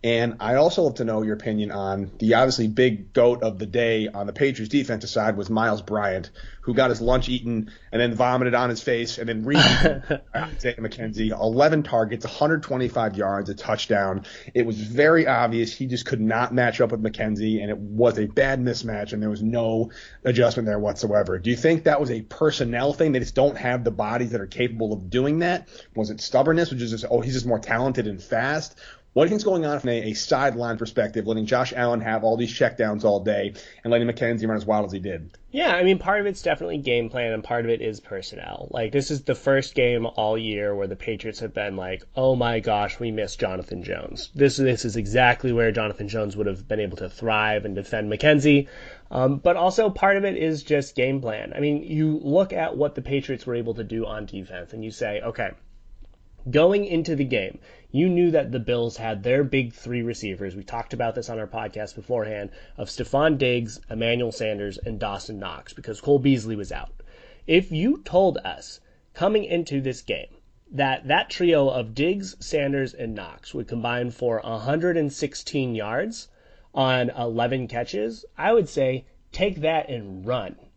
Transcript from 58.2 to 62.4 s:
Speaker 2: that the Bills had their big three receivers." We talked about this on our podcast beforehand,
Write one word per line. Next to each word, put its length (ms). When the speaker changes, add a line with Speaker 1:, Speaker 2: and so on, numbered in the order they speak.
Speaker 2:
that 200
the 80
Bills 360
had 280
their 200
big 300
three 280
receivers." 540
We 80
talked 300
about 220
this 140
on 100
our 80
podcast 480
beforehand, 560